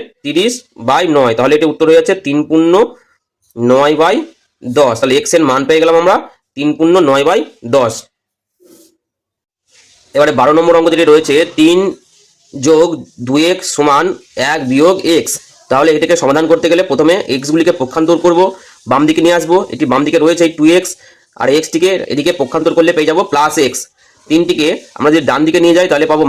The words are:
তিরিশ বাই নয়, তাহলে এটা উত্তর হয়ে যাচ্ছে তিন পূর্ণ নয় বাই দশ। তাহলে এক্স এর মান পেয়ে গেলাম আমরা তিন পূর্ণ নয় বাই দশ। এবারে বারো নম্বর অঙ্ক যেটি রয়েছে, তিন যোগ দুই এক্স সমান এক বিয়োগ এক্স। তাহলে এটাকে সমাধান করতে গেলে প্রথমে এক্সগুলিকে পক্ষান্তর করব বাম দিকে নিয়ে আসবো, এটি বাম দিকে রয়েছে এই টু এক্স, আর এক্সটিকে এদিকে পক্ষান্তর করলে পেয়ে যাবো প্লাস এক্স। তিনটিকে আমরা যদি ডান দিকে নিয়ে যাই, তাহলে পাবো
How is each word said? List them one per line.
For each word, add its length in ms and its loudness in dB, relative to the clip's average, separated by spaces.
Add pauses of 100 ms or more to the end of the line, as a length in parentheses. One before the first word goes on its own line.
(240)
তিরিশ 280 -2 (360)
বাই 160 0 (120)
নয়, 220 2
তাহলে 180 0
এটা 160 0
উত্তর 160 -2
হয়ে 100 6
যাচ্ছে 160 0 (120)
তিন 120 -2 (100)
পূর্ণ 240 0 (840)
নয় 440 2
বাই 160 2 (460)
দশ। 380 0
তাহলে 180 0
এক্স 180 -6
এর 140 2
মান 180 0
পেয়ে 140 2
গেলাম 200 2
আমরা 140 2 (400)
তিন 120 -4 (100)
পূর্ণ 160 2 (160)
নয় 180 2
বাই 120 0 (360)
দশ। 160 0 (2250)
এবারে 260 2
বারো 180 4
নম্বর 200 4
অঙ্ক 140 0
যেটি 140 0
রয়েছে, 280 4 (240)
তিন 200 4 (760)
যোগ 320 2 (420)
দুই 140 0 (100)
এক্স 140 -8 (100)
সমান 280 2 (480)
এক 80 -4 (100)
বিয়োগ 280 2 (200)
এক্স। 160 -6 (360)
তাহলে 260 2
এটাকে 260 0
সমাধান 280 0
করতে 220 0
গেলে 180 2
প্রথমে 240 0 (220)
এক্সগুলিকে 440 -2
পক্ষান্তর 440 -2
করব 160 2 (500)
বাম 180 0
দিকে 160 0
নিয়ে 140 2
আসবো, 180 0 (180)
এটি 180 -6
বাম 140 0
দিকে 140 0
রয়েছে 260 2
এই 120 -2
টু 60 0 (120)
এক্স, 140 -2 (500)
আর 80 -4 (100)
এক্সটিকে 320 -2 (220)
এদিকে 280 -2
পক্ষান্তর 360 -4
করলে 200 2
পেয়ে 140 -2
যাবো 120 0 (100)
প্লাস 220 0 (120)
এক্স। 140 -6 (480)
তিনটিকে 400 0 (280)
আমরা 180 0
যদি 160 0
ডান 160 0
দিকে 180 0
নিয়ে 140 4
যাই, 120 2
তাহলে 220 0
পাবো 160 0